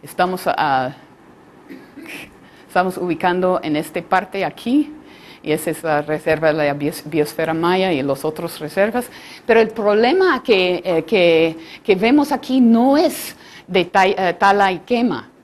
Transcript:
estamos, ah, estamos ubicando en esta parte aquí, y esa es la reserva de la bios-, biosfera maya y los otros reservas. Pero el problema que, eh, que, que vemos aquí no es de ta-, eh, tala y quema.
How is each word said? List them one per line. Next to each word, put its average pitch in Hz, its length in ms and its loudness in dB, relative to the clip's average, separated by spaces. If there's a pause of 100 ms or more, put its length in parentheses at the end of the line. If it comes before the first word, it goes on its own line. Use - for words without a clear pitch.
estamos, 180 420 -4
ah, 135 460 0 (1800)
estamos 185 280 -2
ubicando 180 640 -2
en 151 140 -4
esta 156 280 -6
parte 190 420 -4
aquí, 254 500 -2 (480)
y - 80 -8
esa 170 220 -2
es - 100 -8
la 151 180 0
reserva 156 520 0
de 151 120 -2
la 143 100 0
bios-, 147 300 -6
biosfera 160 500 -2
maya 180 380 0
y 135 100 -2
los 139 220 -4
otros 156 360 -8
reservas. 214 460 -2 (380)
Pero 220 140 4
el 220 120 4
problema 247 760 2
que, 185 400 2
eh, 165 180 0
que, 165 540 2 (260)
que 190 140 2
vemos 269 340 2
aquí 262 300 -2
no 240 360 4
es - 380 -2 (320)
de 180 200 0
ta-, 185 200 2
eh, 180 320 0
tala 196 320 4
y 175 80 -4
quema. 233 520 -2 (120)